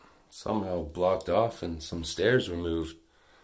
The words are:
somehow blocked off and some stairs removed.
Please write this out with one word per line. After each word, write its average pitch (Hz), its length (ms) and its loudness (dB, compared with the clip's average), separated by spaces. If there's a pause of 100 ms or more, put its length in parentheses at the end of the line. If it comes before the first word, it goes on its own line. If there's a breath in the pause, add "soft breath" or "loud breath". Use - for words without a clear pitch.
(300 soft breath)
somehow 95 540 -2
blocked 90 440 0
off 107 340 2
and 82 220 -6
some 82 220 -6
stairs 113 440 4
removed. 82 460 -2 (480 loud breath)